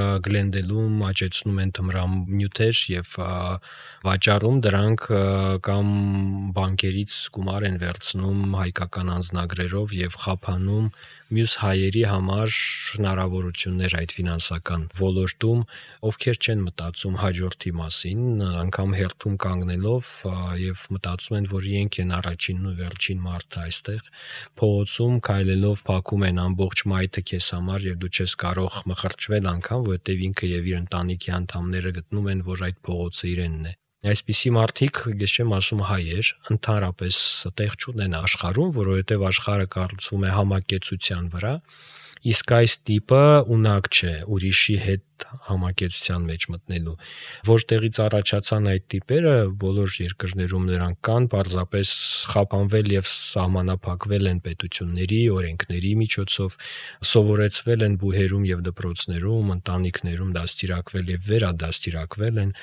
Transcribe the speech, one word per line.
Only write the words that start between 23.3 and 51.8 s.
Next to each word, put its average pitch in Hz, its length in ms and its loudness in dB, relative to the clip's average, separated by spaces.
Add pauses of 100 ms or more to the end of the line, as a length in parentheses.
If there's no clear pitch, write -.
այստեղ, 101 500 -8 (420)
փողոցում 107 680 2
քայլելով 98 600 2
փակում 98 420 0
են 90 160 2
ամբողջ 92 440 0
մայթը 92 380 -2
քեզ - 280 -4
համար, 92 320 -4
և 90 140 -4
դու 90 160 -6
չես 90 240 -4
կարող 90 460 -4
մխրճվել 95 680 -2
անգամ, 90 320 -2
որովհետև 92 420 -2
ինքը 92 260 -2
և 87 140 -2
իր 92 120 -2
ընտանիքի 90 560 -4
անդամները 90 600 -4
գտնում 101 360 -4
են, 95 160 -2
որ 92 180 -6
այդ 90 180 -4
փողոցը 87 460 -6
իրենն 85 380 -2
է։ 87 100 -8 (280)
Այսպիսի 104 480 2
մարդիկ, 117 480 4 (140)
ես 101 220 0
չեմ 117 180 2
ասում 98 280 2
հայեր, 92 480 0 (180)
ընդհանրապես 98 720 0 (320)
տեղ 104 240 -2
չունեն 101 420 -4
աշխարհում, 98 560 0
որովհետև 98 520 2
աշխարհը 95 440 0
կառուցվում 98 560 -2
է 95 80 2
համակեցության 95 1000 0
վրա, 98 240 -4 (680)
իսկ 117 300 2
այս 117 260 8
տիպը 127 460 4 (220)
ունակ 107 440 4
չէ 87 220 2 (100)
ուրիշի 95 560 2
հետ 98 460 -2 (160)
համակեցության 92 800 -2
մեջ 82 220 -4
մտնելու։ 82 500 -6 (460)
Որտեղից 110 580 4
առաջացան 107 680 2
այդ 95 180 2
տիպերը, 147 500 2 (180)
բոլոր 98 420 0
երկրներում 92 720 -2
նրանք 90 360 0
կան, 120 260 4
պարզապես 95 640 0 (320)